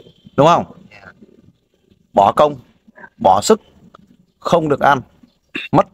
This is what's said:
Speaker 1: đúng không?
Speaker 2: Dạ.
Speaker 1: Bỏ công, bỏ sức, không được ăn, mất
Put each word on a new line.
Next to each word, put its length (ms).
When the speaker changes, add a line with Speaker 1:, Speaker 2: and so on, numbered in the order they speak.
Speaker 1:
đúng 100
không? 180
Speaker 2:
Dạ. 160
Speaker 1:
Bỏ 240
công, 200
bỏ 260
sức, 180
không 300
được 120
ăn, 200
mất 200